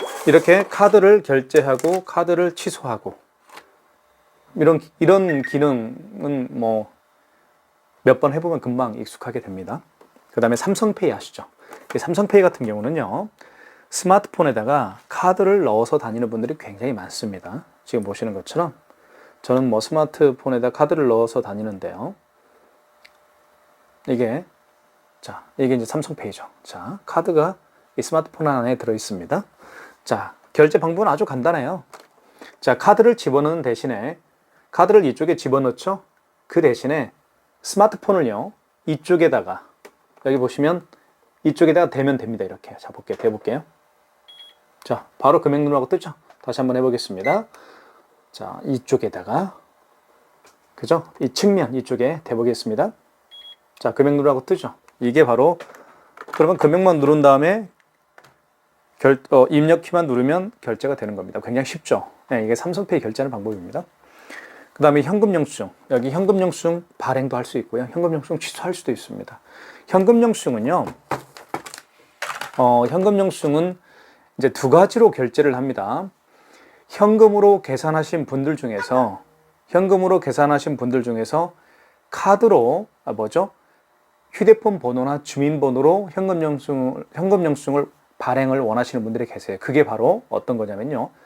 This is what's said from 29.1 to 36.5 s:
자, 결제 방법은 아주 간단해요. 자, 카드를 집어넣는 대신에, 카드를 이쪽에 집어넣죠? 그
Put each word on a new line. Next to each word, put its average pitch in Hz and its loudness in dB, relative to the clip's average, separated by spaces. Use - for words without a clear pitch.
자, - -6
결제 151 6
방법은 170 -2
아주 226 0
간단해요. 147 -4
자, 131 2
카드를 226 6
집어넣는 147 0
대신에, 123 -6
카드를 185 6
이쪽에 156 0
집어넣죠? 135 -2
그 165 0